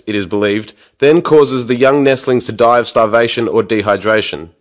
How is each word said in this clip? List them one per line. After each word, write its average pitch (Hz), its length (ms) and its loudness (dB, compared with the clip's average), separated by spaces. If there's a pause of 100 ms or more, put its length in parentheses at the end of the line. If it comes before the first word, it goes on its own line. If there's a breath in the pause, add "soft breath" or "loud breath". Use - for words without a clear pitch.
it 110 80 -6
is 101 140 -4
believed, 104 460 -4 (260 soft breath)
then 156 240 2
causes 131 420 2
the 123 120 -2
young 135 260 2
nestlings 131 420 0
to 120 60 -8
die 117 260 2
of 117 100 0
starvation 117 600 0
or 110 160 0
dehydration. 101 840 -2 (120)